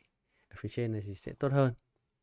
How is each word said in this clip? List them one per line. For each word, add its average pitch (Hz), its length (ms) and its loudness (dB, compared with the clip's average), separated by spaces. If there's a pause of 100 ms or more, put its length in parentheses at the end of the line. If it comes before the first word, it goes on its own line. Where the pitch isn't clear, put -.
(500)
ở - 80 -20
phía 107 120 -6
trên 117 220 -2
này 107 140 -4
thì 101 100 -8
sẽ - 180 -10
tốt 135 180 0
hơn. 135 220 6 (500)